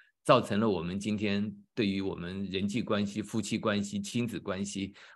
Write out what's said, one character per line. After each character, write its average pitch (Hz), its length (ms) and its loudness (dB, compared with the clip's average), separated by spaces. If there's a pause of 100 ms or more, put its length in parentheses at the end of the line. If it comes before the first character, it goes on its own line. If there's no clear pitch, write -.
(240)
造 135 160 8
成 104 200 0
了 113 100 4
我 90 140 2
们 90 160 -2
今 104 180 -2
天 101 340 0 (220)
对 107 140 2
于 98 120 2
我 95 160 -2
们 90 300 -6
人 95 220 -2
际 107 140 0
关 104 220 2
系、 101 200 -2
夫 110 180 -2
妻 110 160 -2
关 104 260 2
系、 101 160 -4
亲 120 280 -2
子 - 120 -4
关 95 240 -4
系， 98 300 -4 (220)